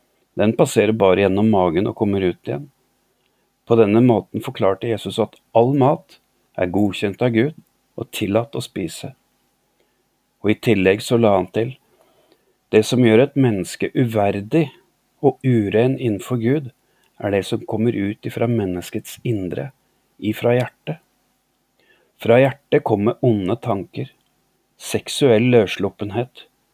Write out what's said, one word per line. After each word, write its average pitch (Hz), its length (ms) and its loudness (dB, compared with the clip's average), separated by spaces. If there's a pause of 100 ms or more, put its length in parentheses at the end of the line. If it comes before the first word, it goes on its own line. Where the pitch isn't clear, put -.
(380)
Den 107 240 2
passerer 110 320 2
bare 98 320 4
gjennom 101 240 2
magen 92 400 0
og 113 80 -10
kommer 101 240 -2
ut 90 240 -2
igjen." 139 240 -8 (960)
På 117 160 4
denne 110 240 4
måten 107 400 0
forklarte 113 480 -2
Jesus 101 240 -8
at - 240 -4 (160)
all 123 160 4
mat 143 480 0 (320)
er 90 160 -4
godkjent 101 560 -2
av 123 80 0
Gud 127 240 0 (400)
og - 160 -10
tillatt 110 400 -2
å 127 80 -8
spise. - 540 -10 (1200)
Og 104 140 0
i - 20 -18
tillegg 98 480 2
så 123 160 0
la 110 160 4
han 92 160 0
til: 120 220 -4 (1000)
"Det 107 160 6
som 123 160 0
gjør 117 220 6
et 139 100 -6
menneske 110 560 -2
uverdig 110 800 -2 (500)
og 135 240 2
uren 117 560 0
innenfor 120 400 -4
Gud, 127 300 -2 (500)
er 104 140 -6
det 98 100 2
som 113 240 -8
kommer 113 240 -2
ut 101 320 -6
ifra 120 240 -4
menneskets 101 720 -6 (100)
indre, 98 380 -6 (500)
ifra 113 400 -2
hjertet. 127 460 -8 (1200)
Fra 117 160 4
hjertet 135 480 0
kommer 107 320 0
onde 107 400 0
tanker, 110 540 -8 (640)
seksuell 120 720 0
løssluppenhet, 101 960 -2 (280)